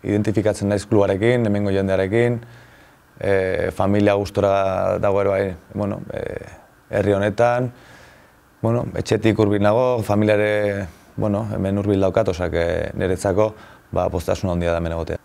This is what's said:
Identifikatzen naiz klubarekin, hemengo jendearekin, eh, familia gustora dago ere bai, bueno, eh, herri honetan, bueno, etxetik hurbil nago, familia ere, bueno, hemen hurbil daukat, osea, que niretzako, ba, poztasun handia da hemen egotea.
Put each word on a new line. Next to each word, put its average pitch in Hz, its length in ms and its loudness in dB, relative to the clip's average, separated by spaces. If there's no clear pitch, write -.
Identifikatzen 101 680 0
naiz 101 200 -2
klubarekin, 107 560 2
hemengo 104 240 0
jendearekin, 98 720 0
eh, 92 520 0
familia 101 420 2
gustora 98 880 0
dago 101 220 0
ere 98 80 2
bai, 98 260 0
bueno, 101 280 -4
eh, - 320 -8
herri 104 240 2
honetan, 117 580 0
bueno, 117 240 0
etxetik 107 440 0
hurbil 104 240 4
nago, 120 400 2
familia 104 340 2
ere, 104 500 0
bueno, 104 380 -2
hemen 95 240 -2
hurbil 101 240 2
daukat, 95 280 2
osea, 87 200 -4
que 82 480 -2
niretzako, 95 560 0
ba, 90 180 0
poztasun 92 440 -4
handia 85 180 0
da 85 100 -2
hemen 82 160 -4
egotea. 82 280 -6